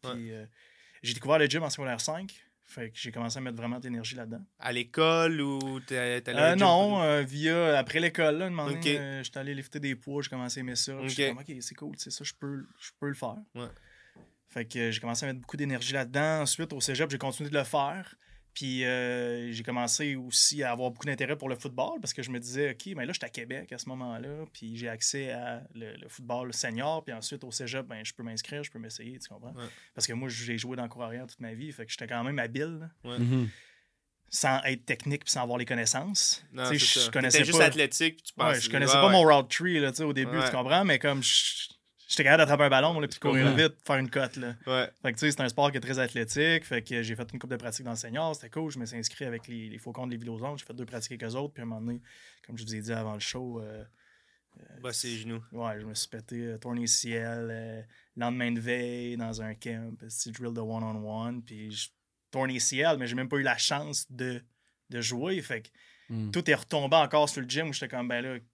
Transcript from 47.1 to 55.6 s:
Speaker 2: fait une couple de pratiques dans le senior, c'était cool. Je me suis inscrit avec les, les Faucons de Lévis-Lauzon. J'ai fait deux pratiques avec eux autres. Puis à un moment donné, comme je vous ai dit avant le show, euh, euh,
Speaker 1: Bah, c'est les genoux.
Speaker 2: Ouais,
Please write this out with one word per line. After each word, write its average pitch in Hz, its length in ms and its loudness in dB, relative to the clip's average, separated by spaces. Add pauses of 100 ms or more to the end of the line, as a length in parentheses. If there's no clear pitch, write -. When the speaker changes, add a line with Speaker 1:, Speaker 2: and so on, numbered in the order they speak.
Speaker 2:
fait 113 180 -8
une 143 60 -10
couple 127 140 -8
de 123 80 -4
pratiques 120 240 -8
dans 120 80 -6
le 117 40 -6
senior, 147 380 -4
c'était 120 160 -14
cool. 160 220 -4
Je 131 80 -10
me 120 40 -6
suis 117 120 -10
inscrit 117 300 -6
avec 117 200 -8
les, 113 220 -10
les 110 100 -14
Faucons 123 300 -10
de - 40 -6
Lévis-Lauzon. 117 440 -8
J'ai 135 80 -14
fait 113 100 -16
deux 123 120 -10
pratiques 113 260 -8
avec 117 120 -10
eux 113 120 -6
autres. 143 180 -6
Puis 123 80 -12
à - 20 -10
un 117 40 -6
moment 113 120 -8
donné, 120 220 -6 (420)
comme 120 140 -14
je 113 60 -10
vous 110 100 -8
ai 107 60 -6
dit 110 120 -6
avant 110 220 -4
le 104 60 -8
show, 123 400 -6
euh, 107 240 -14 (760)
euh, - 40 -20 (200)
Speaker 1:
Bah, 127 100 -6
c'est 123 160 -4
les 117 100 -4
genoux. 113 240 -8 (100)
Speaker 2:
Ouais, 113 280 -6